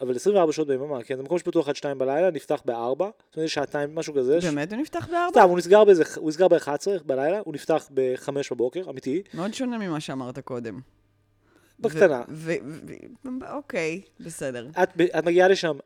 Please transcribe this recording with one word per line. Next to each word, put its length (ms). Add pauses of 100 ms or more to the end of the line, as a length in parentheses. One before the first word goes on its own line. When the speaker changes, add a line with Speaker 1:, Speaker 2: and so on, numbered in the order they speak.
Speaker 1:
אבל 160
עשרים 200
וארבע 160
שעות 160
ביממה, 340
כן? 140
זה 60
מקום 160
שפתוח 300
עד 80
שתיים 220
בלילה, 320
נפתח 340
בארבע, 460 (180)
זאת 80
אומרת, 120
שעתיים, 460
משהו 200
כזה. 280
Speaker 2:
באמת 300
הוא 80
נפתח 300
בארבע? 200
Speaker 1:
סתם, 180
הוא 100
נסגר 260
באיזה, 180 (140)
הוא 120
נסגר 200
באחת 320
עשרה 160 (100)
בלילה, 380
הוא 100
נפתח 400
בחמש 580
בבוקר, 380
אמיתי. 320 (120)
Speaker 2:
מאוד 200
שונה 240
ממה 220
שאמרת 380
קודם. 420 (1000)
Speaker 1:
בקטנה. 480
Speaker 2:
ו-, 240 (120)
ו-, 280 (320)
ו-, 280
אוקיי, 480 (200)
בסדר. 460 (160)
Speaker 1:
את 140
ב-, 60
את 220
מגיעה 240
לשם 380